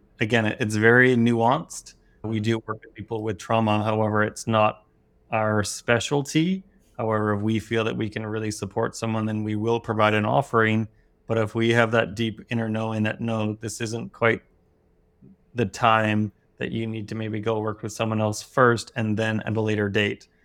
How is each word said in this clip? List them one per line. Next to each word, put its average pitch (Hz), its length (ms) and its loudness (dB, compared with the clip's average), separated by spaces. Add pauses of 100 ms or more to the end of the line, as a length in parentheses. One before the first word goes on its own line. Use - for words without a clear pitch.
(200)
again, 113 260 2
it, 107 140 -2
it's 110 160 -2
very 120 400 6
nuanced. 120 800 0 (300)
We 110 160 -4
do 113 260 0
work 107 180 -8
with - 100 -20
people 107 300 -8
with 110 140 -6
trauma. 107 460 2
However, 107 400 2
it's - 240 -6
not 110 380 2 (460)
our 107 320 2
specialty. 147 1000 -2 (340)
However, 107 360 0
if 101 80 -2
we 110 180 0
feel 113 260 -2
that 117 100 -4
we 113 140 -4
can 110 160 -8
really 110 260 -6
support 113 440 -4
someone, 110 300 -2
then 107 180 -4
we 107 120 -4
will 113 240 0
provide 107 340 2
an 104 120 2
offering. 110 640 2 (400)
But 113 100 -2
if 107 180 -2
we 117 140 2
have 117 220 4
that 113 240 0
deep 110 340 -4
inner 117 180 -2
knowing 110 360 -2
that, 110 180 -4
no, 110 400 -2
this - 180 -10
isn't 117 320 -6
quite 113 300 2 (1120)
the 120 100 0
time, 107 640 2 (260)
that 127 140 -6
you 113 140 -4
need 110 220 -8
to 110 80 -10
maybe 110 240 -6
go 110 200 -2
work 107 220 -4
with 110 100 -8
someone 110 300 -2
else 107 220 -2
first, 120 520 2
and 110 220 0
then 110 280 0
at 107 120 -4
a 113 40 0
later 107 280 0
date, 104 380 -2 (180)